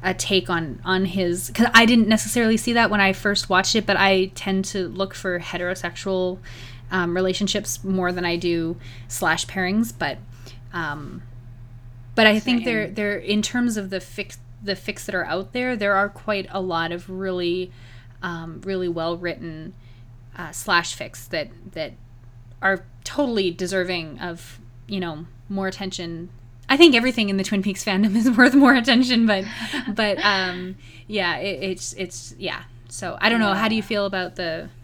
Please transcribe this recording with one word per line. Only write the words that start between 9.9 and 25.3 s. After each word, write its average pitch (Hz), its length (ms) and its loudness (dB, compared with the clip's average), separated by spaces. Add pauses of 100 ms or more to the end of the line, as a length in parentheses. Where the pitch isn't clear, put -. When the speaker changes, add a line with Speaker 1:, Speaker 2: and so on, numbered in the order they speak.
Speaker 1:
But, 143 220 -2 (540)
um, 151 500 -8 (960)
but 220 100 8
I 214 140 6
think 240 200 2
Speaker 2:
Same. 220 40 -6
Speaker 1:
they're, 220 240 -2
they're, 208 300 -4
in 208 240 0
terms 240 340 0
of 196 140 -4
the 190 100 -4
fix, - 380 -12 (240)
the 196 120 -4
fics - 300 -10
that - 100 -6
are 180 100 0
out 185 280 -4
there, 254 240 -2
there 202 180 2
are 196 140 4
quite 202 420 -4
a 190 100 -4
lot 165 300 -2
of 175 180 -8
really, 180 640 -2 (520)
um, 165 420 -8
really 185 240 -2
well-written, 165 840 -4 (640)
uh, 165 140 -10
slash 170 460 0
fics - 320 -12
that, 156 200 -4 (260)
that 160 180 -8 (680)
are 190 240 0 (200)
totally 226 480 0
deserving 175 680 -2
of, 170 400 -10 (300)
you 196 100 -4
know, 170 280 -6 (220)